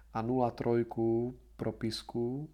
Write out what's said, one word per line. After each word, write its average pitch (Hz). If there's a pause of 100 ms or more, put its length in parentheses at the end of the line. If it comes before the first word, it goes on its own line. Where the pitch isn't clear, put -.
(140)
a 113
nula 120
trojku 117 (180)
propisku, 120